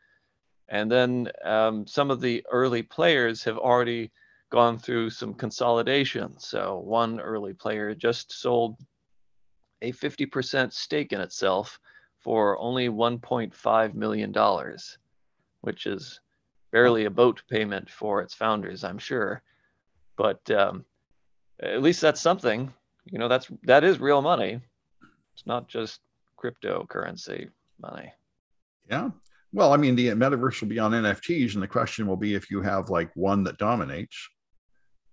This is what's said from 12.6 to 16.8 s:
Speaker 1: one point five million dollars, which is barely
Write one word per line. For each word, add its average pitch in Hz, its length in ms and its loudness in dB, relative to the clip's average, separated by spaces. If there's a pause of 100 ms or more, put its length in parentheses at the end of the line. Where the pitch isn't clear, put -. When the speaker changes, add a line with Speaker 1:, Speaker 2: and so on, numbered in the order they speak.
Speaker 1:
one 117 320 0
point 120 340 -4
five 110 400 2
million 107 380 -4
dollars, 98 640 0 (640)
which - 240 -8
is - 360 -8 (500)
barely 113 340 6